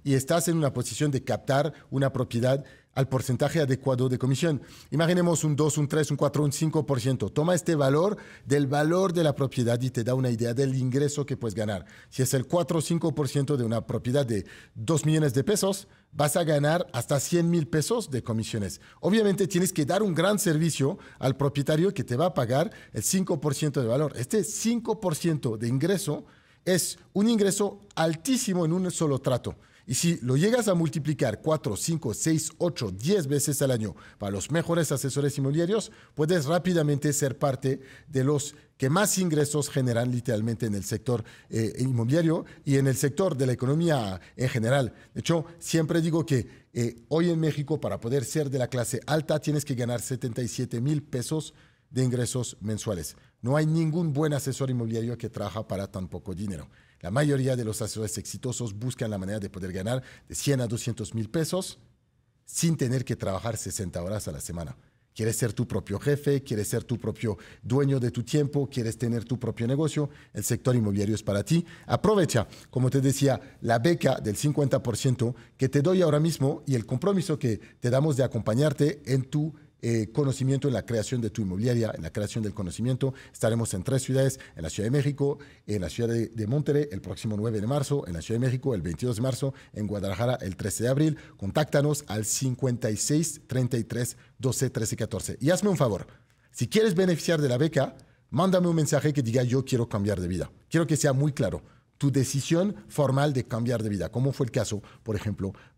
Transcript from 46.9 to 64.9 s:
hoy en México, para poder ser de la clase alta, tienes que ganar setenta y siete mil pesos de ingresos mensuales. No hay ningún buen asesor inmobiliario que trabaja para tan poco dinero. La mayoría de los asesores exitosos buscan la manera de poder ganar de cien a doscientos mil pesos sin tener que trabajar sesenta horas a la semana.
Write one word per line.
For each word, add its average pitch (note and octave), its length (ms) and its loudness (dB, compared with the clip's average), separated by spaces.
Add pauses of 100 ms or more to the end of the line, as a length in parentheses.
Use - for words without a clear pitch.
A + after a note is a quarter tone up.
hoy E3+ 220 4
en E3 100 2
México, D3+ 400 0
para G2 180 -2
poder A#2+ 280 -2
ser D3 240 -2
de C3 100 -2
la B2 80 0
clase B2 400 -2
alta, D3 320 0
tienes D3 240 -2
que C3+ 120 -4
ganar A#2+ 260 -2
setenta B2+ 400 -4
y A#2 80 -4
siete B2 320 -4
mil C#3+ 200 0
pesos D3 520 -6 (360)
de B2+ 140 0
ingresos B2 560 -2
mensuales. G2+ 560 -4 (260)
No B2 140 0
hay D#3 100 2
ningún D#3+ 460 0
buen D3 220 0
asesor C3+ 360 -2
inmobiliario A#2 480 -2
que A#2 120 -8
trabaja G2+ 360 -6
para G2 240 -6
tan F#2 200 -8
poco F2+ 260 -10
dinero. F2 340 -8 (300)
La F2 120 -8
mayoría C3+ 440 2
de A#2+ 80 -2
los G#2+ 200 -4
asesores G#2+ 340 -6
exitosos A2 560 -8
buscan A#2 380 -6
la G2+ 80 -4
manera F#2+ 200 -6
de F#2+ 120 -8
poder F#2 200 -8
ganar G#2 300 -4 (260)
de - 60 -14
cien C#3 280 0
a A#2+ 60 -2
doscientos A2 460 -6
mil A2 160 -4
pesos E3 480 -4 (640)
sin - 320 0
tener B2+ 300 0
que A#2 100 -2
trabajar G2 400 -4
sesenta F2+ 460 -6
horas G2 260 -6
a F2+ 40 -6
la C#2+ 100 -10
semana. E2 340 -8 (380)